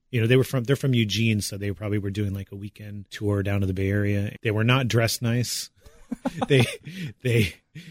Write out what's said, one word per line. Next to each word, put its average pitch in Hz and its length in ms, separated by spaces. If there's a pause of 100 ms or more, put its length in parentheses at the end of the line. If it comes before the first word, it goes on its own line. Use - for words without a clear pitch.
You 120 120
know, 113 60
they 127 100
were 131 60
from, 127 200
they're 135 120
from 131 200
Eugene, 110 460
so 101 160
they 101 140
probably 104 280
were 98 100
doing, 98 240
like, 98 180
a 101 40
weekend 104 560
tour 101 320
down 101 180
to 95 60
the 95 60
Bay 95 180
Area. 101 500
They 117 100
were 107 120
not 127 240
dressed 113 340
nice. 120 540
<laughs> - 40 (680)
They, 127 180 (560)
they, 113 320 (380)